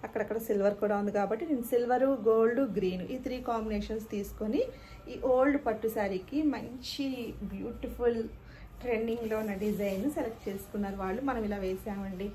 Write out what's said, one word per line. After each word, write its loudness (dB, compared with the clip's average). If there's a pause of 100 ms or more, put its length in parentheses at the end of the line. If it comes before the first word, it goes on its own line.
అక్కడక్కడ -2
సిల్వర్ 2
కూడా 2
ఉంది 0
కాబట్టి 2
నేను 0
సిల్వరు, 4
గోల్డ్, 6
గ్రీన్ 0
ఈ -4
త్రీ -4
కాంబినేషన్స్ -2
తీసుకొని -2 (460)
ఈ -8
ఓల్డ్ 6
పట్టు 0
శారీకి 0
మంచి -2 (100)
బ్యూటిఫుల్ 0 (580)
ట్రెండింగ్‌లో 0
ఉన్న -2
డిజైన్ 0
సెలెక్ట్ -4
చేసుకున్నారు -4
వాళ్ళు. -2
మనం 0
ఇలా -2
వేసామండి. -4